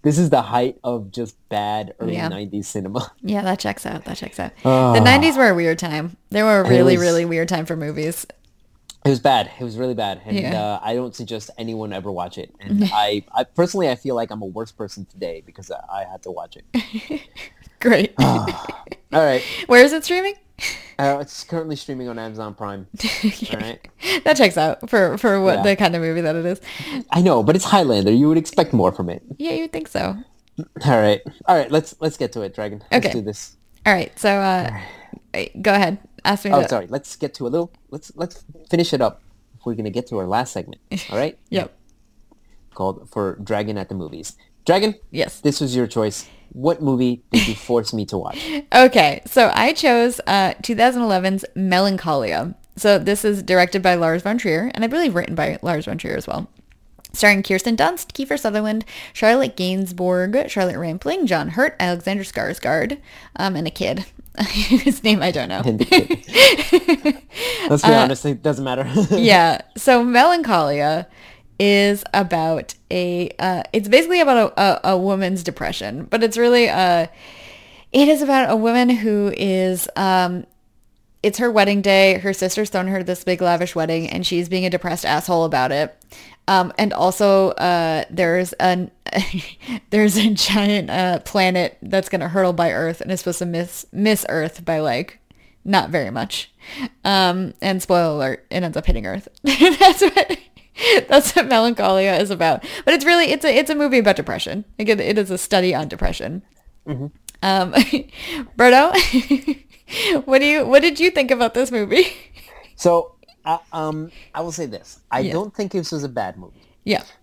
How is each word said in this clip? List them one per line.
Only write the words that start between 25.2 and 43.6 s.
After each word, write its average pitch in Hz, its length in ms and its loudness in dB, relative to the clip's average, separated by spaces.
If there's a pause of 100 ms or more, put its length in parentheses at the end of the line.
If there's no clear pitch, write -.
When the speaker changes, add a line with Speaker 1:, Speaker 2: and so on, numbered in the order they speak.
Speaker 2:
what 190 160 2
Speaker 1:
Yeah. 196 60 0
Speaker 2:
the 196 140 2
kind 175 200 0
of 165 60 -4
movie 165 180 -2
that 160 160 -2
it 165 80 -6
is. 180 160 -4 (500)
Speaker 1:
I 175 120 2
know, 143 200 6
but 156 140 4
it's 185 80 0
Highlander. 113 480 4
You 139 160 6
would 160 80 4
expect 156 380 0
more 92 180 4
from 90 160 -6
it. - 140 -10 (160)
Speaker 2:
Yeah, 320 140 -6
you'd 320 200 -6
think 320 160 -10
so. - 280 -4 (420)
Speaker 1:
All 135 420 0
right. 107 220 2 (240)
All 180 100 6
right. 131 140 0
Let's, 156 300 -2
let's 156 180 -6
get 123 140 -4
to 113 100 -8
it, 95 120 -10
Dragon. 104 280 -10 (100)
Let's 233 140 2
Speaker 2:
Okay. 135 80 -2
Speaker 1:
do 113 80 -4
this. - 340 -12 (300)
Speaker 2:
All 202 80 2
right. - 240 -6
So, 214 100 -2
uh, 190 400 0
Speaker 1:
All - 60 -8
right. 101 100 -12 (480)
Speaker 2:
wait, - 300 -10
go 208 100 2
ahead. 196 260 0 (280)
Ask 202 180 -2
me 202 80 -4
Speaker 1:
Oh, - 100 4
Speaker 2:
to - 60 -2
Speaker 1:
sorry. 101 180 -4
Let's 127 300 -10
get 143 180 -8
to 131 120 -10
a - 20 -4
little, 170 240 -4 (180)
let's, - 240 -18
let's 175 300 -10 (240)
finish 170 240 2
it 135 80 0
up 110 220 -2 (360)
if - 60 -20
we're 120 100 -6
gonna 107 140 -6
get 113 200 -6
to 113 100 -6
our 92 80 -6
last 113 260 -4
segment. - 300 -12 (280)
All 98 60 -6
right? 147 280 -4
Speaker 2:
<laughs> - 40 -20
Yep. - 260 -6 (1000)
Speaker 1:
Called 95 360 -8
For 98 320 -6
Dragon 104 360 -4